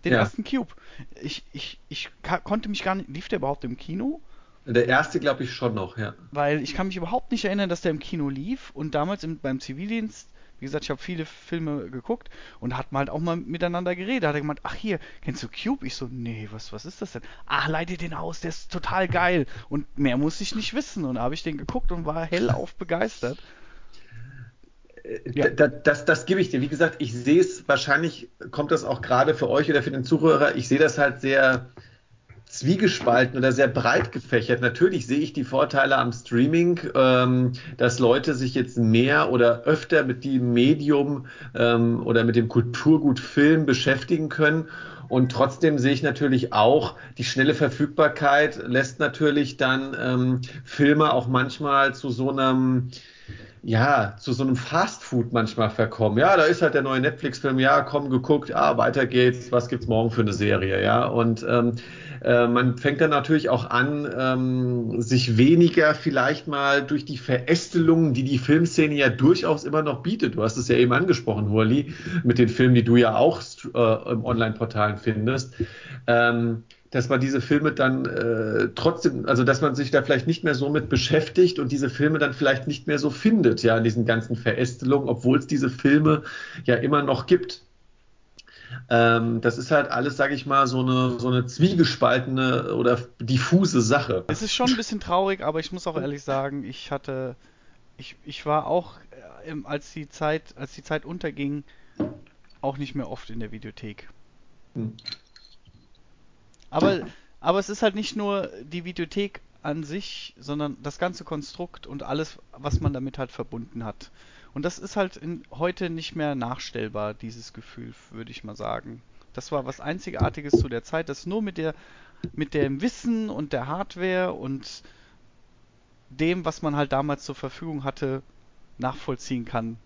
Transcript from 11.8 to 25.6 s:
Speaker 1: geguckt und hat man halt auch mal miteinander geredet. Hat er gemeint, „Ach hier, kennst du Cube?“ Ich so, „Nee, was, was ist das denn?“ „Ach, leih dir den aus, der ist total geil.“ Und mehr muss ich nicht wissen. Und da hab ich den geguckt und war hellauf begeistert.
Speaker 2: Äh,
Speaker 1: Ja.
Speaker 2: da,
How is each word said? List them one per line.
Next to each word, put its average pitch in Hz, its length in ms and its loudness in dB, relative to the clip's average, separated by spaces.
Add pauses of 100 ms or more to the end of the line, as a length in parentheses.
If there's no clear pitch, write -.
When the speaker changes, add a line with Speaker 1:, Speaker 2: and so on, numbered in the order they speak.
Speaker 1:
geguckt 131 420 -8 (280)
und 123 180 -6
hat 131 140 -8
man 139 80 -4
halt 139 120 -2
auch 156 100 -6
mal 170 160 -2
miteinander 175 580 -4
geredet. 190 340 -2
Hat 147 60 0
er 147 60 -2
gemeint, 151 240 -6
„Ach - 100 -8
hier, 202 240 -4 (240)
kennst - 220 -8
du 113 40 -12
Cube?“ - 380 -6
Ich 131 80 -10
so, 131 160 -10
„Nee, 117 400 -10
was, 107 220 -14
was 107 120 -12
ist 170 160 -16
das 202 120 -10
denn?“ 117 100 -12 (240)
„Ach, 143 220 -2
leih 160 160 -2
dir 175 120 -8
den 165 160 -6
aus, 165 280 -8
der 170 80 -6
ist - 240 -10
total 185 340 -2
geil.“ 175 400 2 (220)
Und 143 180 -6 (100)
mehr 131 200 2
muss 151 240 0
ich 208 160 -6
nicht 220 180 -4
wissen. 220 300 -6
Und 131 100 -4
da 113 80 -4
hab 131 100 -2
ich 160 120 -8
den 156 140 -6
geguckt - 340 -2
und 170 120 -6
war 160 220 -4
hellauf - 480 -2
begeistert. 170 680 -6 (1600)
Speaker 2:
Äh, - 160 -10 (120)
Speaker 1:
Ja. 135 180 0
Speaker 2:
da, 147 180 4